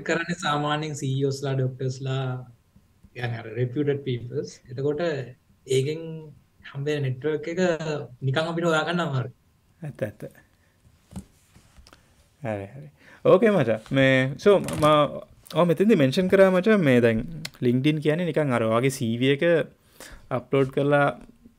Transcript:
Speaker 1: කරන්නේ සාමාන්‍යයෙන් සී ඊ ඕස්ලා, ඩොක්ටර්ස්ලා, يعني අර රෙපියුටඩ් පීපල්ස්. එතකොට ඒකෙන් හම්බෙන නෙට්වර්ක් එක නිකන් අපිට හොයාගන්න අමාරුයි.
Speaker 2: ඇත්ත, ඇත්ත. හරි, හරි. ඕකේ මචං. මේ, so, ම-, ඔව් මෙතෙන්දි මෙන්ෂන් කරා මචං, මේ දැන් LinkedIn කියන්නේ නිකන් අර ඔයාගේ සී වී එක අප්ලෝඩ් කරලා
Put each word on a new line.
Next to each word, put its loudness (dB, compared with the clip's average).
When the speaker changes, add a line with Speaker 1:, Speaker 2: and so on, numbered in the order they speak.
Speaker 1:
කරන්නේ -4
සාමාන්‍යයෙන් -4
සී -4
ඊ -2
ඕස්ලා, -4
ඩොක්ටර්ස්ලා, -4
يعني -6
අර -14
රෙපියුටඩ් -2
පීපල්ස්. -6
එතකොට -4
ඒකෙන් -2
හම්බෙන -4
නෙට්වර්ක් -4
එක -2
නිකන් -2
අපිට -2
හොයාගන්න 0
අමාරුයි. -4
Speaker 2:
ඇත්ත, -12
ඇත්ත. -8
හරි, -6
හරි. -18
ඕකේ 6
මචං. 2
මේ, 2
so, 4
ම-, 0
ඔව් 2
මෙතෙන්දි 4
මෙන්ෂන් 2
කරා 6
මචං, 4
මේ 6
දැන් 4
LinkedIn 2
කියන්නේ 0
නිකන් 0
අර 2
ඔයාගේ 2
සී -2
වී 4
එක 0
අප්ලෝඩ් 0
කරලා 2